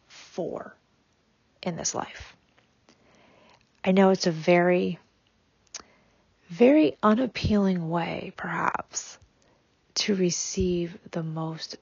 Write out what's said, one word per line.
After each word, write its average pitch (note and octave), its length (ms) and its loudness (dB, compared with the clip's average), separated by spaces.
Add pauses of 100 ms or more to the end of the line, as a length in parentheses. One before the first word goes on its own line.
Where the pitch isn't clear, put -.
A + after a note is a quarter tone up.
for - 680 -12 (880)
in F3 120 -6
this - 200 -6
life. - 400 -10 (1500)
I F#3+ 80 2
know F#3+ 180 6
it's F#3 180 2
a E3+ 40 4
very, F3 680 2 (1500)
very C4+ 520 6
unappealing G3+ 880 2
way, E3+ 480 -6
perhaps, - 800 -6 (800)
to G#3 200 0
receive F3 840 -2 (140)
the E3 120 -6
most D#3+ 580 -8